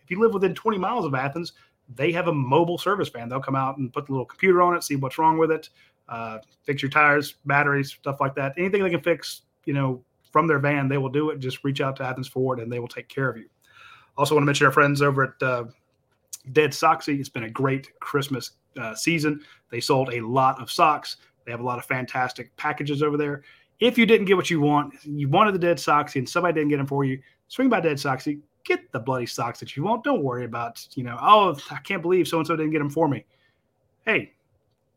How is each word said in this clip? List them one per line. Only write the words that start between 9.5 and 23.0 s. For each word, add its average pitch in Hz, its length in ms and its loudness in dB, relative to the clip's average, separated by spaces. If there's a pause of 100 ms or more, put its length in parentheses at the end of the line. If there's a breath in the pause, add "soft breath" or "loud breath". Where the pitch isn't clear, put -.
you 143 80 -2
know, 135 280 0 (300)
from 156 160 4
their 147 120 4
van, 143 280 0
they 139 100 0
will 135 120 -2
do 151 220 0
it. 143 80 -8
Just 131 260 -6
reach 139 160 -2
out 135 160 -4
to 135 60 -8
Athens 127 260 -6
Ford, 127 320 -2
and 113 100 -8
they 120 80 -6
will 117 80 -8
take - 220 -16
care 135 180 -2
of 117 80 -4
you. 113 140 -18 (680 loud breath)
Also 139 180 2
wanna 143 100 4
mention 143 220 4
our 135 40 4
friends 143 300 4
over 139 220 2
at, 127 200 -6
uh, 123 220 -2 (880)
Dead 151 180 4
Soxy. 160 480 0
It's 131 80 -8
been 120 160 -8
a 113 60 -8
great 135 500 -4
Christmas, 135 520 -4 (280)
uh, 113 160 -8
season. 151 460 -2 (280 loud breath)
They 120 120 -8
sold 131 320 0
a 120 80 -4
lot 131 400 0
of - 100 -12
socks. 156 460 0 (280 soft breath)
They 120 60 -10
have 117 80 -8
a 120 60 -6
lot 123 120 -4
of 117 80 -10
fantastic 127 720 -6
packages 147 480 -4